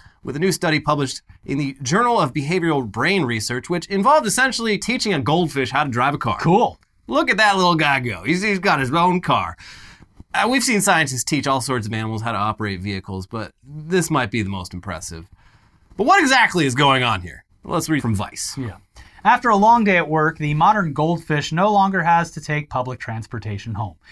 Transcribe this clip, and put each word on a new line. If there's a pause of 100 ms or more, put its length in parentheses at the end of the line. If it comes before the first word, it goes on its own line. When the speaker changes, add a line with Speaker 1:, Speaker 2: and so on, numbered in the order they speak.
(220)
Speaker 1:
with
a
new
study
published (220)
in
the
Journal
of
Behavioral
Brain
Research,
which
involved
essentially
teaching
a
goldfish
how
to
drive
a
car.
Speaker 2:
Cool. (300)
Speaker 1:
Look
at
that
little
guy
go.
He's,
he's
got
his
own
car. (800)
Uh,
we've
seen
scientists
teach
all
sorts
of
animals
how
to
operate
vehicles,
but (120)
this
might
be
the
most
impressive. (680)
But
what
exactly
is
going
on
here? (200)
Let's
read
from
Vice.
Speaker 2:
Yeah. (480)
After
a
long
day
at
work,
the
modern
goldfish
no
longer
has
to
take
public
transportation
home. (160)